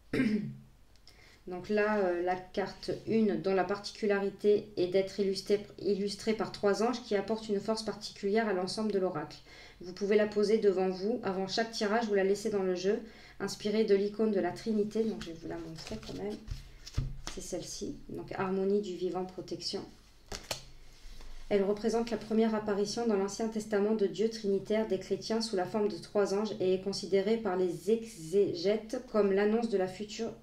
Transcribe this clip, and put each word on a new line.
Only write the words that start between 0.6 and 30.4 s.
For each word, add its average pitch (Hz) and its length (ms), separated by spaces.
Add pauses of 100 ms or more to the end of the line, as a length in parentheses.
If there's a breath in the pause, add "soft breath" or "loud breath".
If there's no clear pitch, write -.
Donc 180 220
là, 208 300
euh, 180 240
la 180 120
carte - 560 (160)
une, 202 340
dont 190 140
la 185 80
particularité 202 1120
est 180 120
d'être 190 320
illustrée, 196 440 (140)
illustrée 202 560
par 196 160
trois 202 320
anges 240 200
qui - 120
apportent 214 340
une 196 120
force 220 240
particulière 208 640
à 208 40
l'ensemble 190 380
de 196 80
l'oracle. 180 400 (420 loud breath)
Vous 180 120
pouvez 202 240
la 208 100
poser 208 320
devant 190 300
vous 190 340
avant 190 240
chaque 226 240
tirage 220 380
ou 202 60
la 190 100
laisser 202 260
dans 202 120
le 185 120
jeu, 196 260 (380 loud breath)
inspirée 208 460
de 202 100
l'icône 208 380
de 196 80
la 175 100
Trinité. 214 540
Donc 196 180
je 170 60
vais 165 120
vous 160 80
la 170 100
montrer 165 460
quand 185 160
même. 208 160 (1000 loud breath)
C'est - 60
celle-ci. - 560 (120)
Donc 170 240
harmonie 196 480
du 185 140
vivant, 180 300
protection. 175 600 (1600 loud breath)
Elle 196 160
représente 220 460
la 226 60
première 220 380
apparition 208 520
dans 214 100
l'Ancien 196 320
Testament 208 460
de 208 120
Dieu 185 240
trinitaire 208 580
des 185 100
chrétiens 202 440
sous 220 120
la 185 120
forme 208 220
de - 100
trois 196 340
anges 208 280
et 185 120
est 185 80
considérée 196 560
par 208 200
les 180 340
exégètes 202 1200
comme 202 220
l'annonce 214 360
de 196 80
la 185 100
future 214 460 (100)